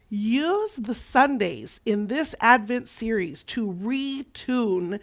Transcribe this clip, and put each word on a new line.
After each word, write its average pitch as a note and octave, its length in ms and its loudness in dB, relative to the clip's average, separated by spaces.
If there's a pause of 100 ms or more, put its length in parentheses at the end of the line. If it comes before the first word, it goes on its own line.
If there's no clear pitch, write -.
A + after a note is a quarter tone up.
Use D4 680 0
the A#3 180 -4
Sundays G3+ 920 2
in G#3 220 0
this C#4 340 -2
Advent A#3+ 480 4
series G3+ 560 -4
to G#3+ 260 -4
retune A3+ 1300 -2